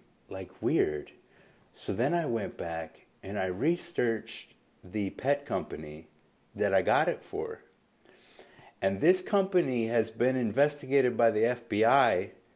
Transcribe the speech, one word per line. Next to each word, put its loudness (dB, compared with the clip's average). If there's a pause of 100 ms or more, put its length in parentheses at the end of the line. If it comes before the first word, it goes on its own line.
(300)
like, -8 (120)
weird?" 0 (600)
So -6
then 0
I -2
went -4
back -8 (160)
and -6
I 0
researched -2 (280)
the -4
pet -2
company -6 (480)
that 0
I 4
got 2
it -4
for. -8 (1200)
And 0
this 4
company 0
has 0
been 0
investigated 0
by 4
the 2
F -2
B 2
I 4 (240)